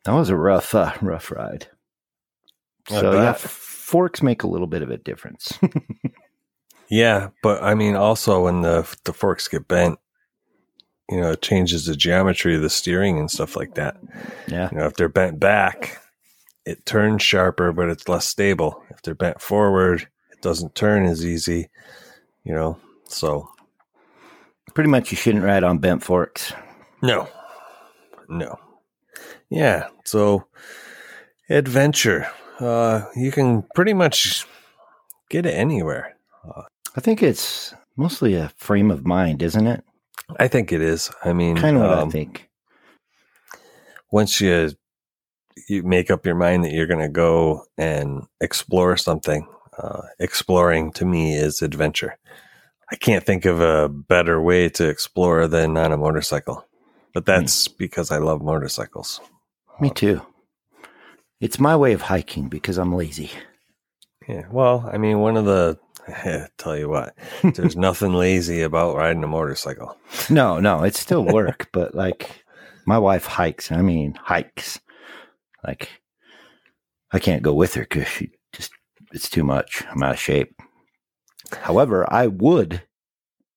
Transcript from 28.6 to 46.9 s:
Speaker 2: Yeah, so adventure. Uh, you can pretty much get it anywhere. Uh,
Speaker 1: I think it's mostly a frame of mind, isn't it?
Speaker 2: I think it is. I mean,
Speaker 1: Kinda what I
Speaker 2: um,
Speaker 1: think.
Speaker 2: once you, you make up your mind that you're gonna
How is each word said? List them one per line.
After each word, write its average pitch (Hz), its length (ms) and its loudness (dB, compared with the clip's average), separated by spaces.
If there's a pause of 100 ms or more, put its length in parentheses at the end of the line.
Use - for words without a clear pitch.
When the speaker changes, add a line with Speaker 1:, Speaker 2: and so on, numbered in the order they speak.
Speaker 2:
Yeah, 139 400 0 (160)
so 104 420 2 (1040)
adventure. 135 800 2 (340)
Uh, 117 400 2 (120)
you 131 200 -4
can 123 300 2 (120)
pretty 202 180 4
much - 520 0 (840)
get 170 160 -2
it 151 60 -2
anywhere. 87 640 -2 (340)
Uh, - 120 -18 (340)
Speaker 1:
I 123 40 -8
think 220 220 0
it's - 540 -2 (200)
mostly 131 380 0
a 78 240 0
frame 104 320 2
of 71 160 -2
mind, 85 380 0
isn't 107 240 2
it? 120 160 -4 (560)
Speaker 2:
I 127 80 4
think 104 240 0
it 82 100 0
is. 80 300 -2 (120)
I 87 80 0
mean, 85 240 2
Speaker 1:
Kinda 143 240 2
what 95 120 4
I 78 100 2
Speaker 2:
um, 76 100 -2
Speaker 1:
think. - 380 -8 (1600)
Speaker 2:
once 104 300 2
you, 85 300 2 (1000)
you 98 140 -2
make 90 280 2
up 90 140 0
your 87 100 0
mind 87 280 4
that 76 100 -2
you're 80 140 0
gonna 78 220 0